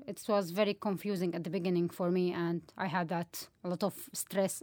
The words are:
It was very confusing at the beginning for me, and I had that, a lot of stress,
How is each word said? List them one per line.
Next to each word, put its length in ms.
It 220
was 240
very 220
confusing 600
at 100
the 60
beginning 400
for 220
me, 220
and 280
I 100
had 200
that, 400
a 60
lot 140
of 300
stress, 480